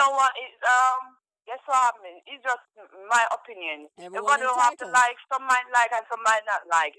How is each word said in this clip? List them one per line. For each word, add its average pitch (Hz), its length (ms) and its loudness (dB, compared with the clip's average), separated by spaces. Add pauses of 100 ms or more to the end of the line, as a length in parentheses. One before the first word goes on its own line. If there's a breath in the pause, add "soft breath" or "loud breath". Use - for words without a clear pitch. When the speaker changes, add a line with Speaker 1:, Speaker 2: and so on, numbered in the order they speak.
Speaker 1:
know 277 80 4
what? 269 240 2
It's, 247 320 -16
um, 254 480 2 (320)
guess 254 180 -14
what 269 140 0
happened? 214 480 -2
It's 262 160 -18
just 247 220 -4 (440)
my 233 220 4
opinion. 170 560 -10 (100)
Speaker 2:
Everyone 190 380 -2
Speaker 1:
Everybody 226 80 0
don't 254 160 -2
have 240 240 2
to 233 80 -10
Speaker 2:
entitled. 247 160 4
Speaker 1:
like, 240 100 -6 (140)
some 262 160 -6
might 247 260 0
like 240 220 2
and 226 160 -4
some 226 160 -8
might 220 180 2
not 202 220 -4
like. 160 320 0